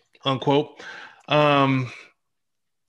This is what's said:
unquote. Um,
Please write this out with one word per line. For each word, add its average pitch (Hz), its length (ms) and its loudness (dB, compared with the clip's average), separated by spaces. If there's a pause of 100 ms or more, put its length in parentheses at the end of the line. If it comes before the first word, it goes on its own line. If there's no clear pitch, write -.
(240)
unquote. 139 580 -2 (460)
Um, 139 640 2 (1000)